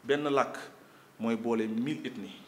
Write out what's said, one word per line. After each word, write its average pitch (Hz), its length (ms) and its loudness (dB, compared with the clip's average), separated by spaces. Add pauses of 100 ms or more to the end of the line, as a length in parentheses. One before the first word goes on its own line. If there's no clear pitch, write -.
Benn 143 260 2
làkk 139 280 2 (600)
mooy 113 160 2
boole 113 320 2
mille 120 400 -2
ethnies. 98 240 -10 (160)